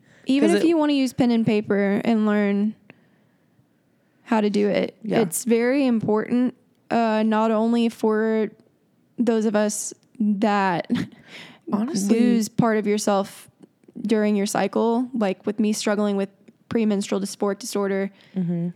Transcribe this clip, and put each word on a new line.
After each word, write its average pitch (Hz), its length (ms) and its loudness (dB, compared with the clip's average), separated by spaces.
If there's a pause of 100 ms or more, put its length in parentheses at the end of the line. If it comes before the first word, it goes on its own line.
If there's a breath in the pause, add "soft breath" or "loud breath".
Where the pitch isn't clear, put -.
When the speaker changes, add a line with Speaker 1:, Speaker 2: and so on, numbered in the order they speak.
(280 soft breath)
Speaker 1:
Even 285 220 4
Speaker 2:
'cause 403 100 4
Speaker 1:
if - 40 2
Speaker 2:
it 320 40 4
Speaker 1:
you 339 100 4
wanna 294 160 2
use 262 180 0
pen 240 200 2
and 226 140 2
paper 208 600 0
and 220 220 2
learn 208 480 0 (1500 soft breath)
how 220 180 0
to 208 100 2
do 202 200 2
it, - 340 -2
Speaker 2:
Yeah. 214 180 0
Speaker 1:
it's 170 220 -2
very 247 440 2
important, 226 680 0 (380)
uh, 220 340 0
not 220 260 2
only 226 380 2
for 220 600 0 (680)
those 226 280 0
of 214 100 0
us 208 360 -2 (280)
that 202 720 0 (840 loud breath)
Speaker 2:
Honestly. 214 460 0
Speaker 1:
lose 233 280 2
part 220 300 0
of 202 100 -2
yourself 202 640 -2 (520)
during 208 340 2
your 196 100 0
cycle, 226 680 0
like 202 340 -2
with 214 120 -6
me 214 140 0
struggling 208 420 -2
with 196 140 -2 (400)
premenstrual 208 500 0
dysphoric 196 380 -4
disorder, 196 540 -4 (240 soft breath)
Speaker 2:
Mm-hmm. 175 400 -4